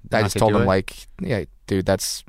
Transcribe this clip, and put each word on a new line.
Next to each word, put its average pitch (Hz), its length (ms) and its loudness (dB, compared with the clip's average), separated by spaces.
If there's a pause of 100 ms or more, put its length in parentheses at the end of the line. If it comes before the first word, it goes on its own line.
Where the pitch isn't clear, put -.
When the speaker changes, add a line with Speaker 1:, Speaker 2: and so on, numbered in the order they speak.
(120)
Speaker 1:
I 123 40 2
Speaker 2:
not 113 80 4
Speaker 1:
just 101 100 -2
Speaker 2:
to - 60 -2
Speaker 1:
told 110 120 4
Speaker 2:
do 104 60 4
Speaker 1:
him, 117 40 4
Speaker 2:
it? 113 40 2
Speaker 1:
like, 95 400 0 (140)
"Yeah, 131 240 -2 (220)
dude, 95 200 0
that's - 420 -2